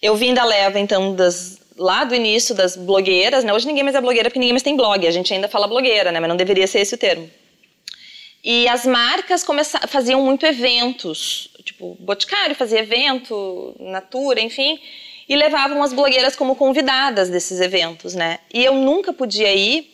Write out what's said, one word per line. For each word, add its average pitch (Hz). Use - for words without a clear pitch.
eu 208
vim 247
da 247
leva, 202
então, 196
das, 180
lá 190
do 247
início 226
das 180
blogueiras, 190
né? 208
Hoje 233
ninguém 285
mais 277
é 277
blogueira 240
porque 254
ninguém 247
mais 254
tem 285
blog, 208
a 165
gente 180
ainda 196
fala 208
blogueira, 220
né? 165
Mas 165
não 170
deveria 185
ser 208
esse 202
o -
termo. 165
E 240
as 240
marcas 262
começa-, 294
faziam 262
muito 269
eventos, 240
tipo, 180
Boticário 285
fazia 226
evento, 220
Natura, 226
enfim, 269
e 277
levavam 285
as 269
blogueiras 262
como 262
convidadas 262
desses 180
eventos, 180
né? 165
E 240
eu 262
nunca 294
podia 208
ir, 226